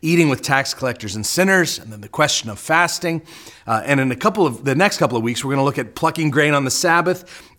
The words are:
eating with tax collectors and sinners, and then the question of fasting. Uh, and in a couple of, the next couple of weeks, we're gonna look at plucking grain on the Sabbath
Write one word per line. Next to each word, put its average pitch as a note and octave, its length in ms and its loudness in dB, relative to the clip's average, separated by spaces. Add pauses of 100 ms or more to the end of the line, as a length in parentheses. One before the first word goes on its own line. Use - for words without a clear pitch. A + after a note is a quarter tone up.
eating E3 300 4
with B2+ 100 0
tax C#3 320 0
collectors A2+ 420 -6
and G#2+ 120 -6
sinners, F#3 520 2
and A2+ 140 -16
then G#2 80 -16
the G#2 80 -16
question - 400 -2
of G2+ 100 -10
fasting. E3 640 0 (460)
Uh, A2 180 0
and C#3 160 2
in C3 100 0
a A#2+ 60 -2
couple G3+ 300 2
of, A#2 180 -4
the C3+ 100 2
next F#3 220 2
couple B2 220 0
of A2 40 0
weeks, A#2 220 -2
we're C3+ 80 -2
gonna C#3 100 2
look C#3+ 140 0
at B2 180 -6
plucking D#3+ 360 0
grain D3 240 2
on C#3 100 0
the C3 60 -2
Sabbath F3 880 0